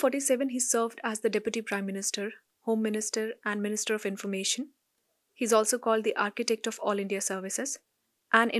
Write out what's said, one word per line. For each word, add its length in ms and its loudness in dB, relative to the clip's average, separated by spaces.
forty-seven, 540 2
he 100 -2
served 340 0
as 120 -6
the 140 4
Deputy 320 -2
Prime 220 -2
Minister, 360 -4
Home 200 2
Minister, 360 -2
and 160 -2
Minister 320 0
of 100 -14
Information। 580 -2
He 140 -2
is 160 4
also 260 0
called 220 2
the 60 -4
Architect 480 -2
of 60 -14
All 260 0
India 240 -4
Services, 480 -4
and 180 2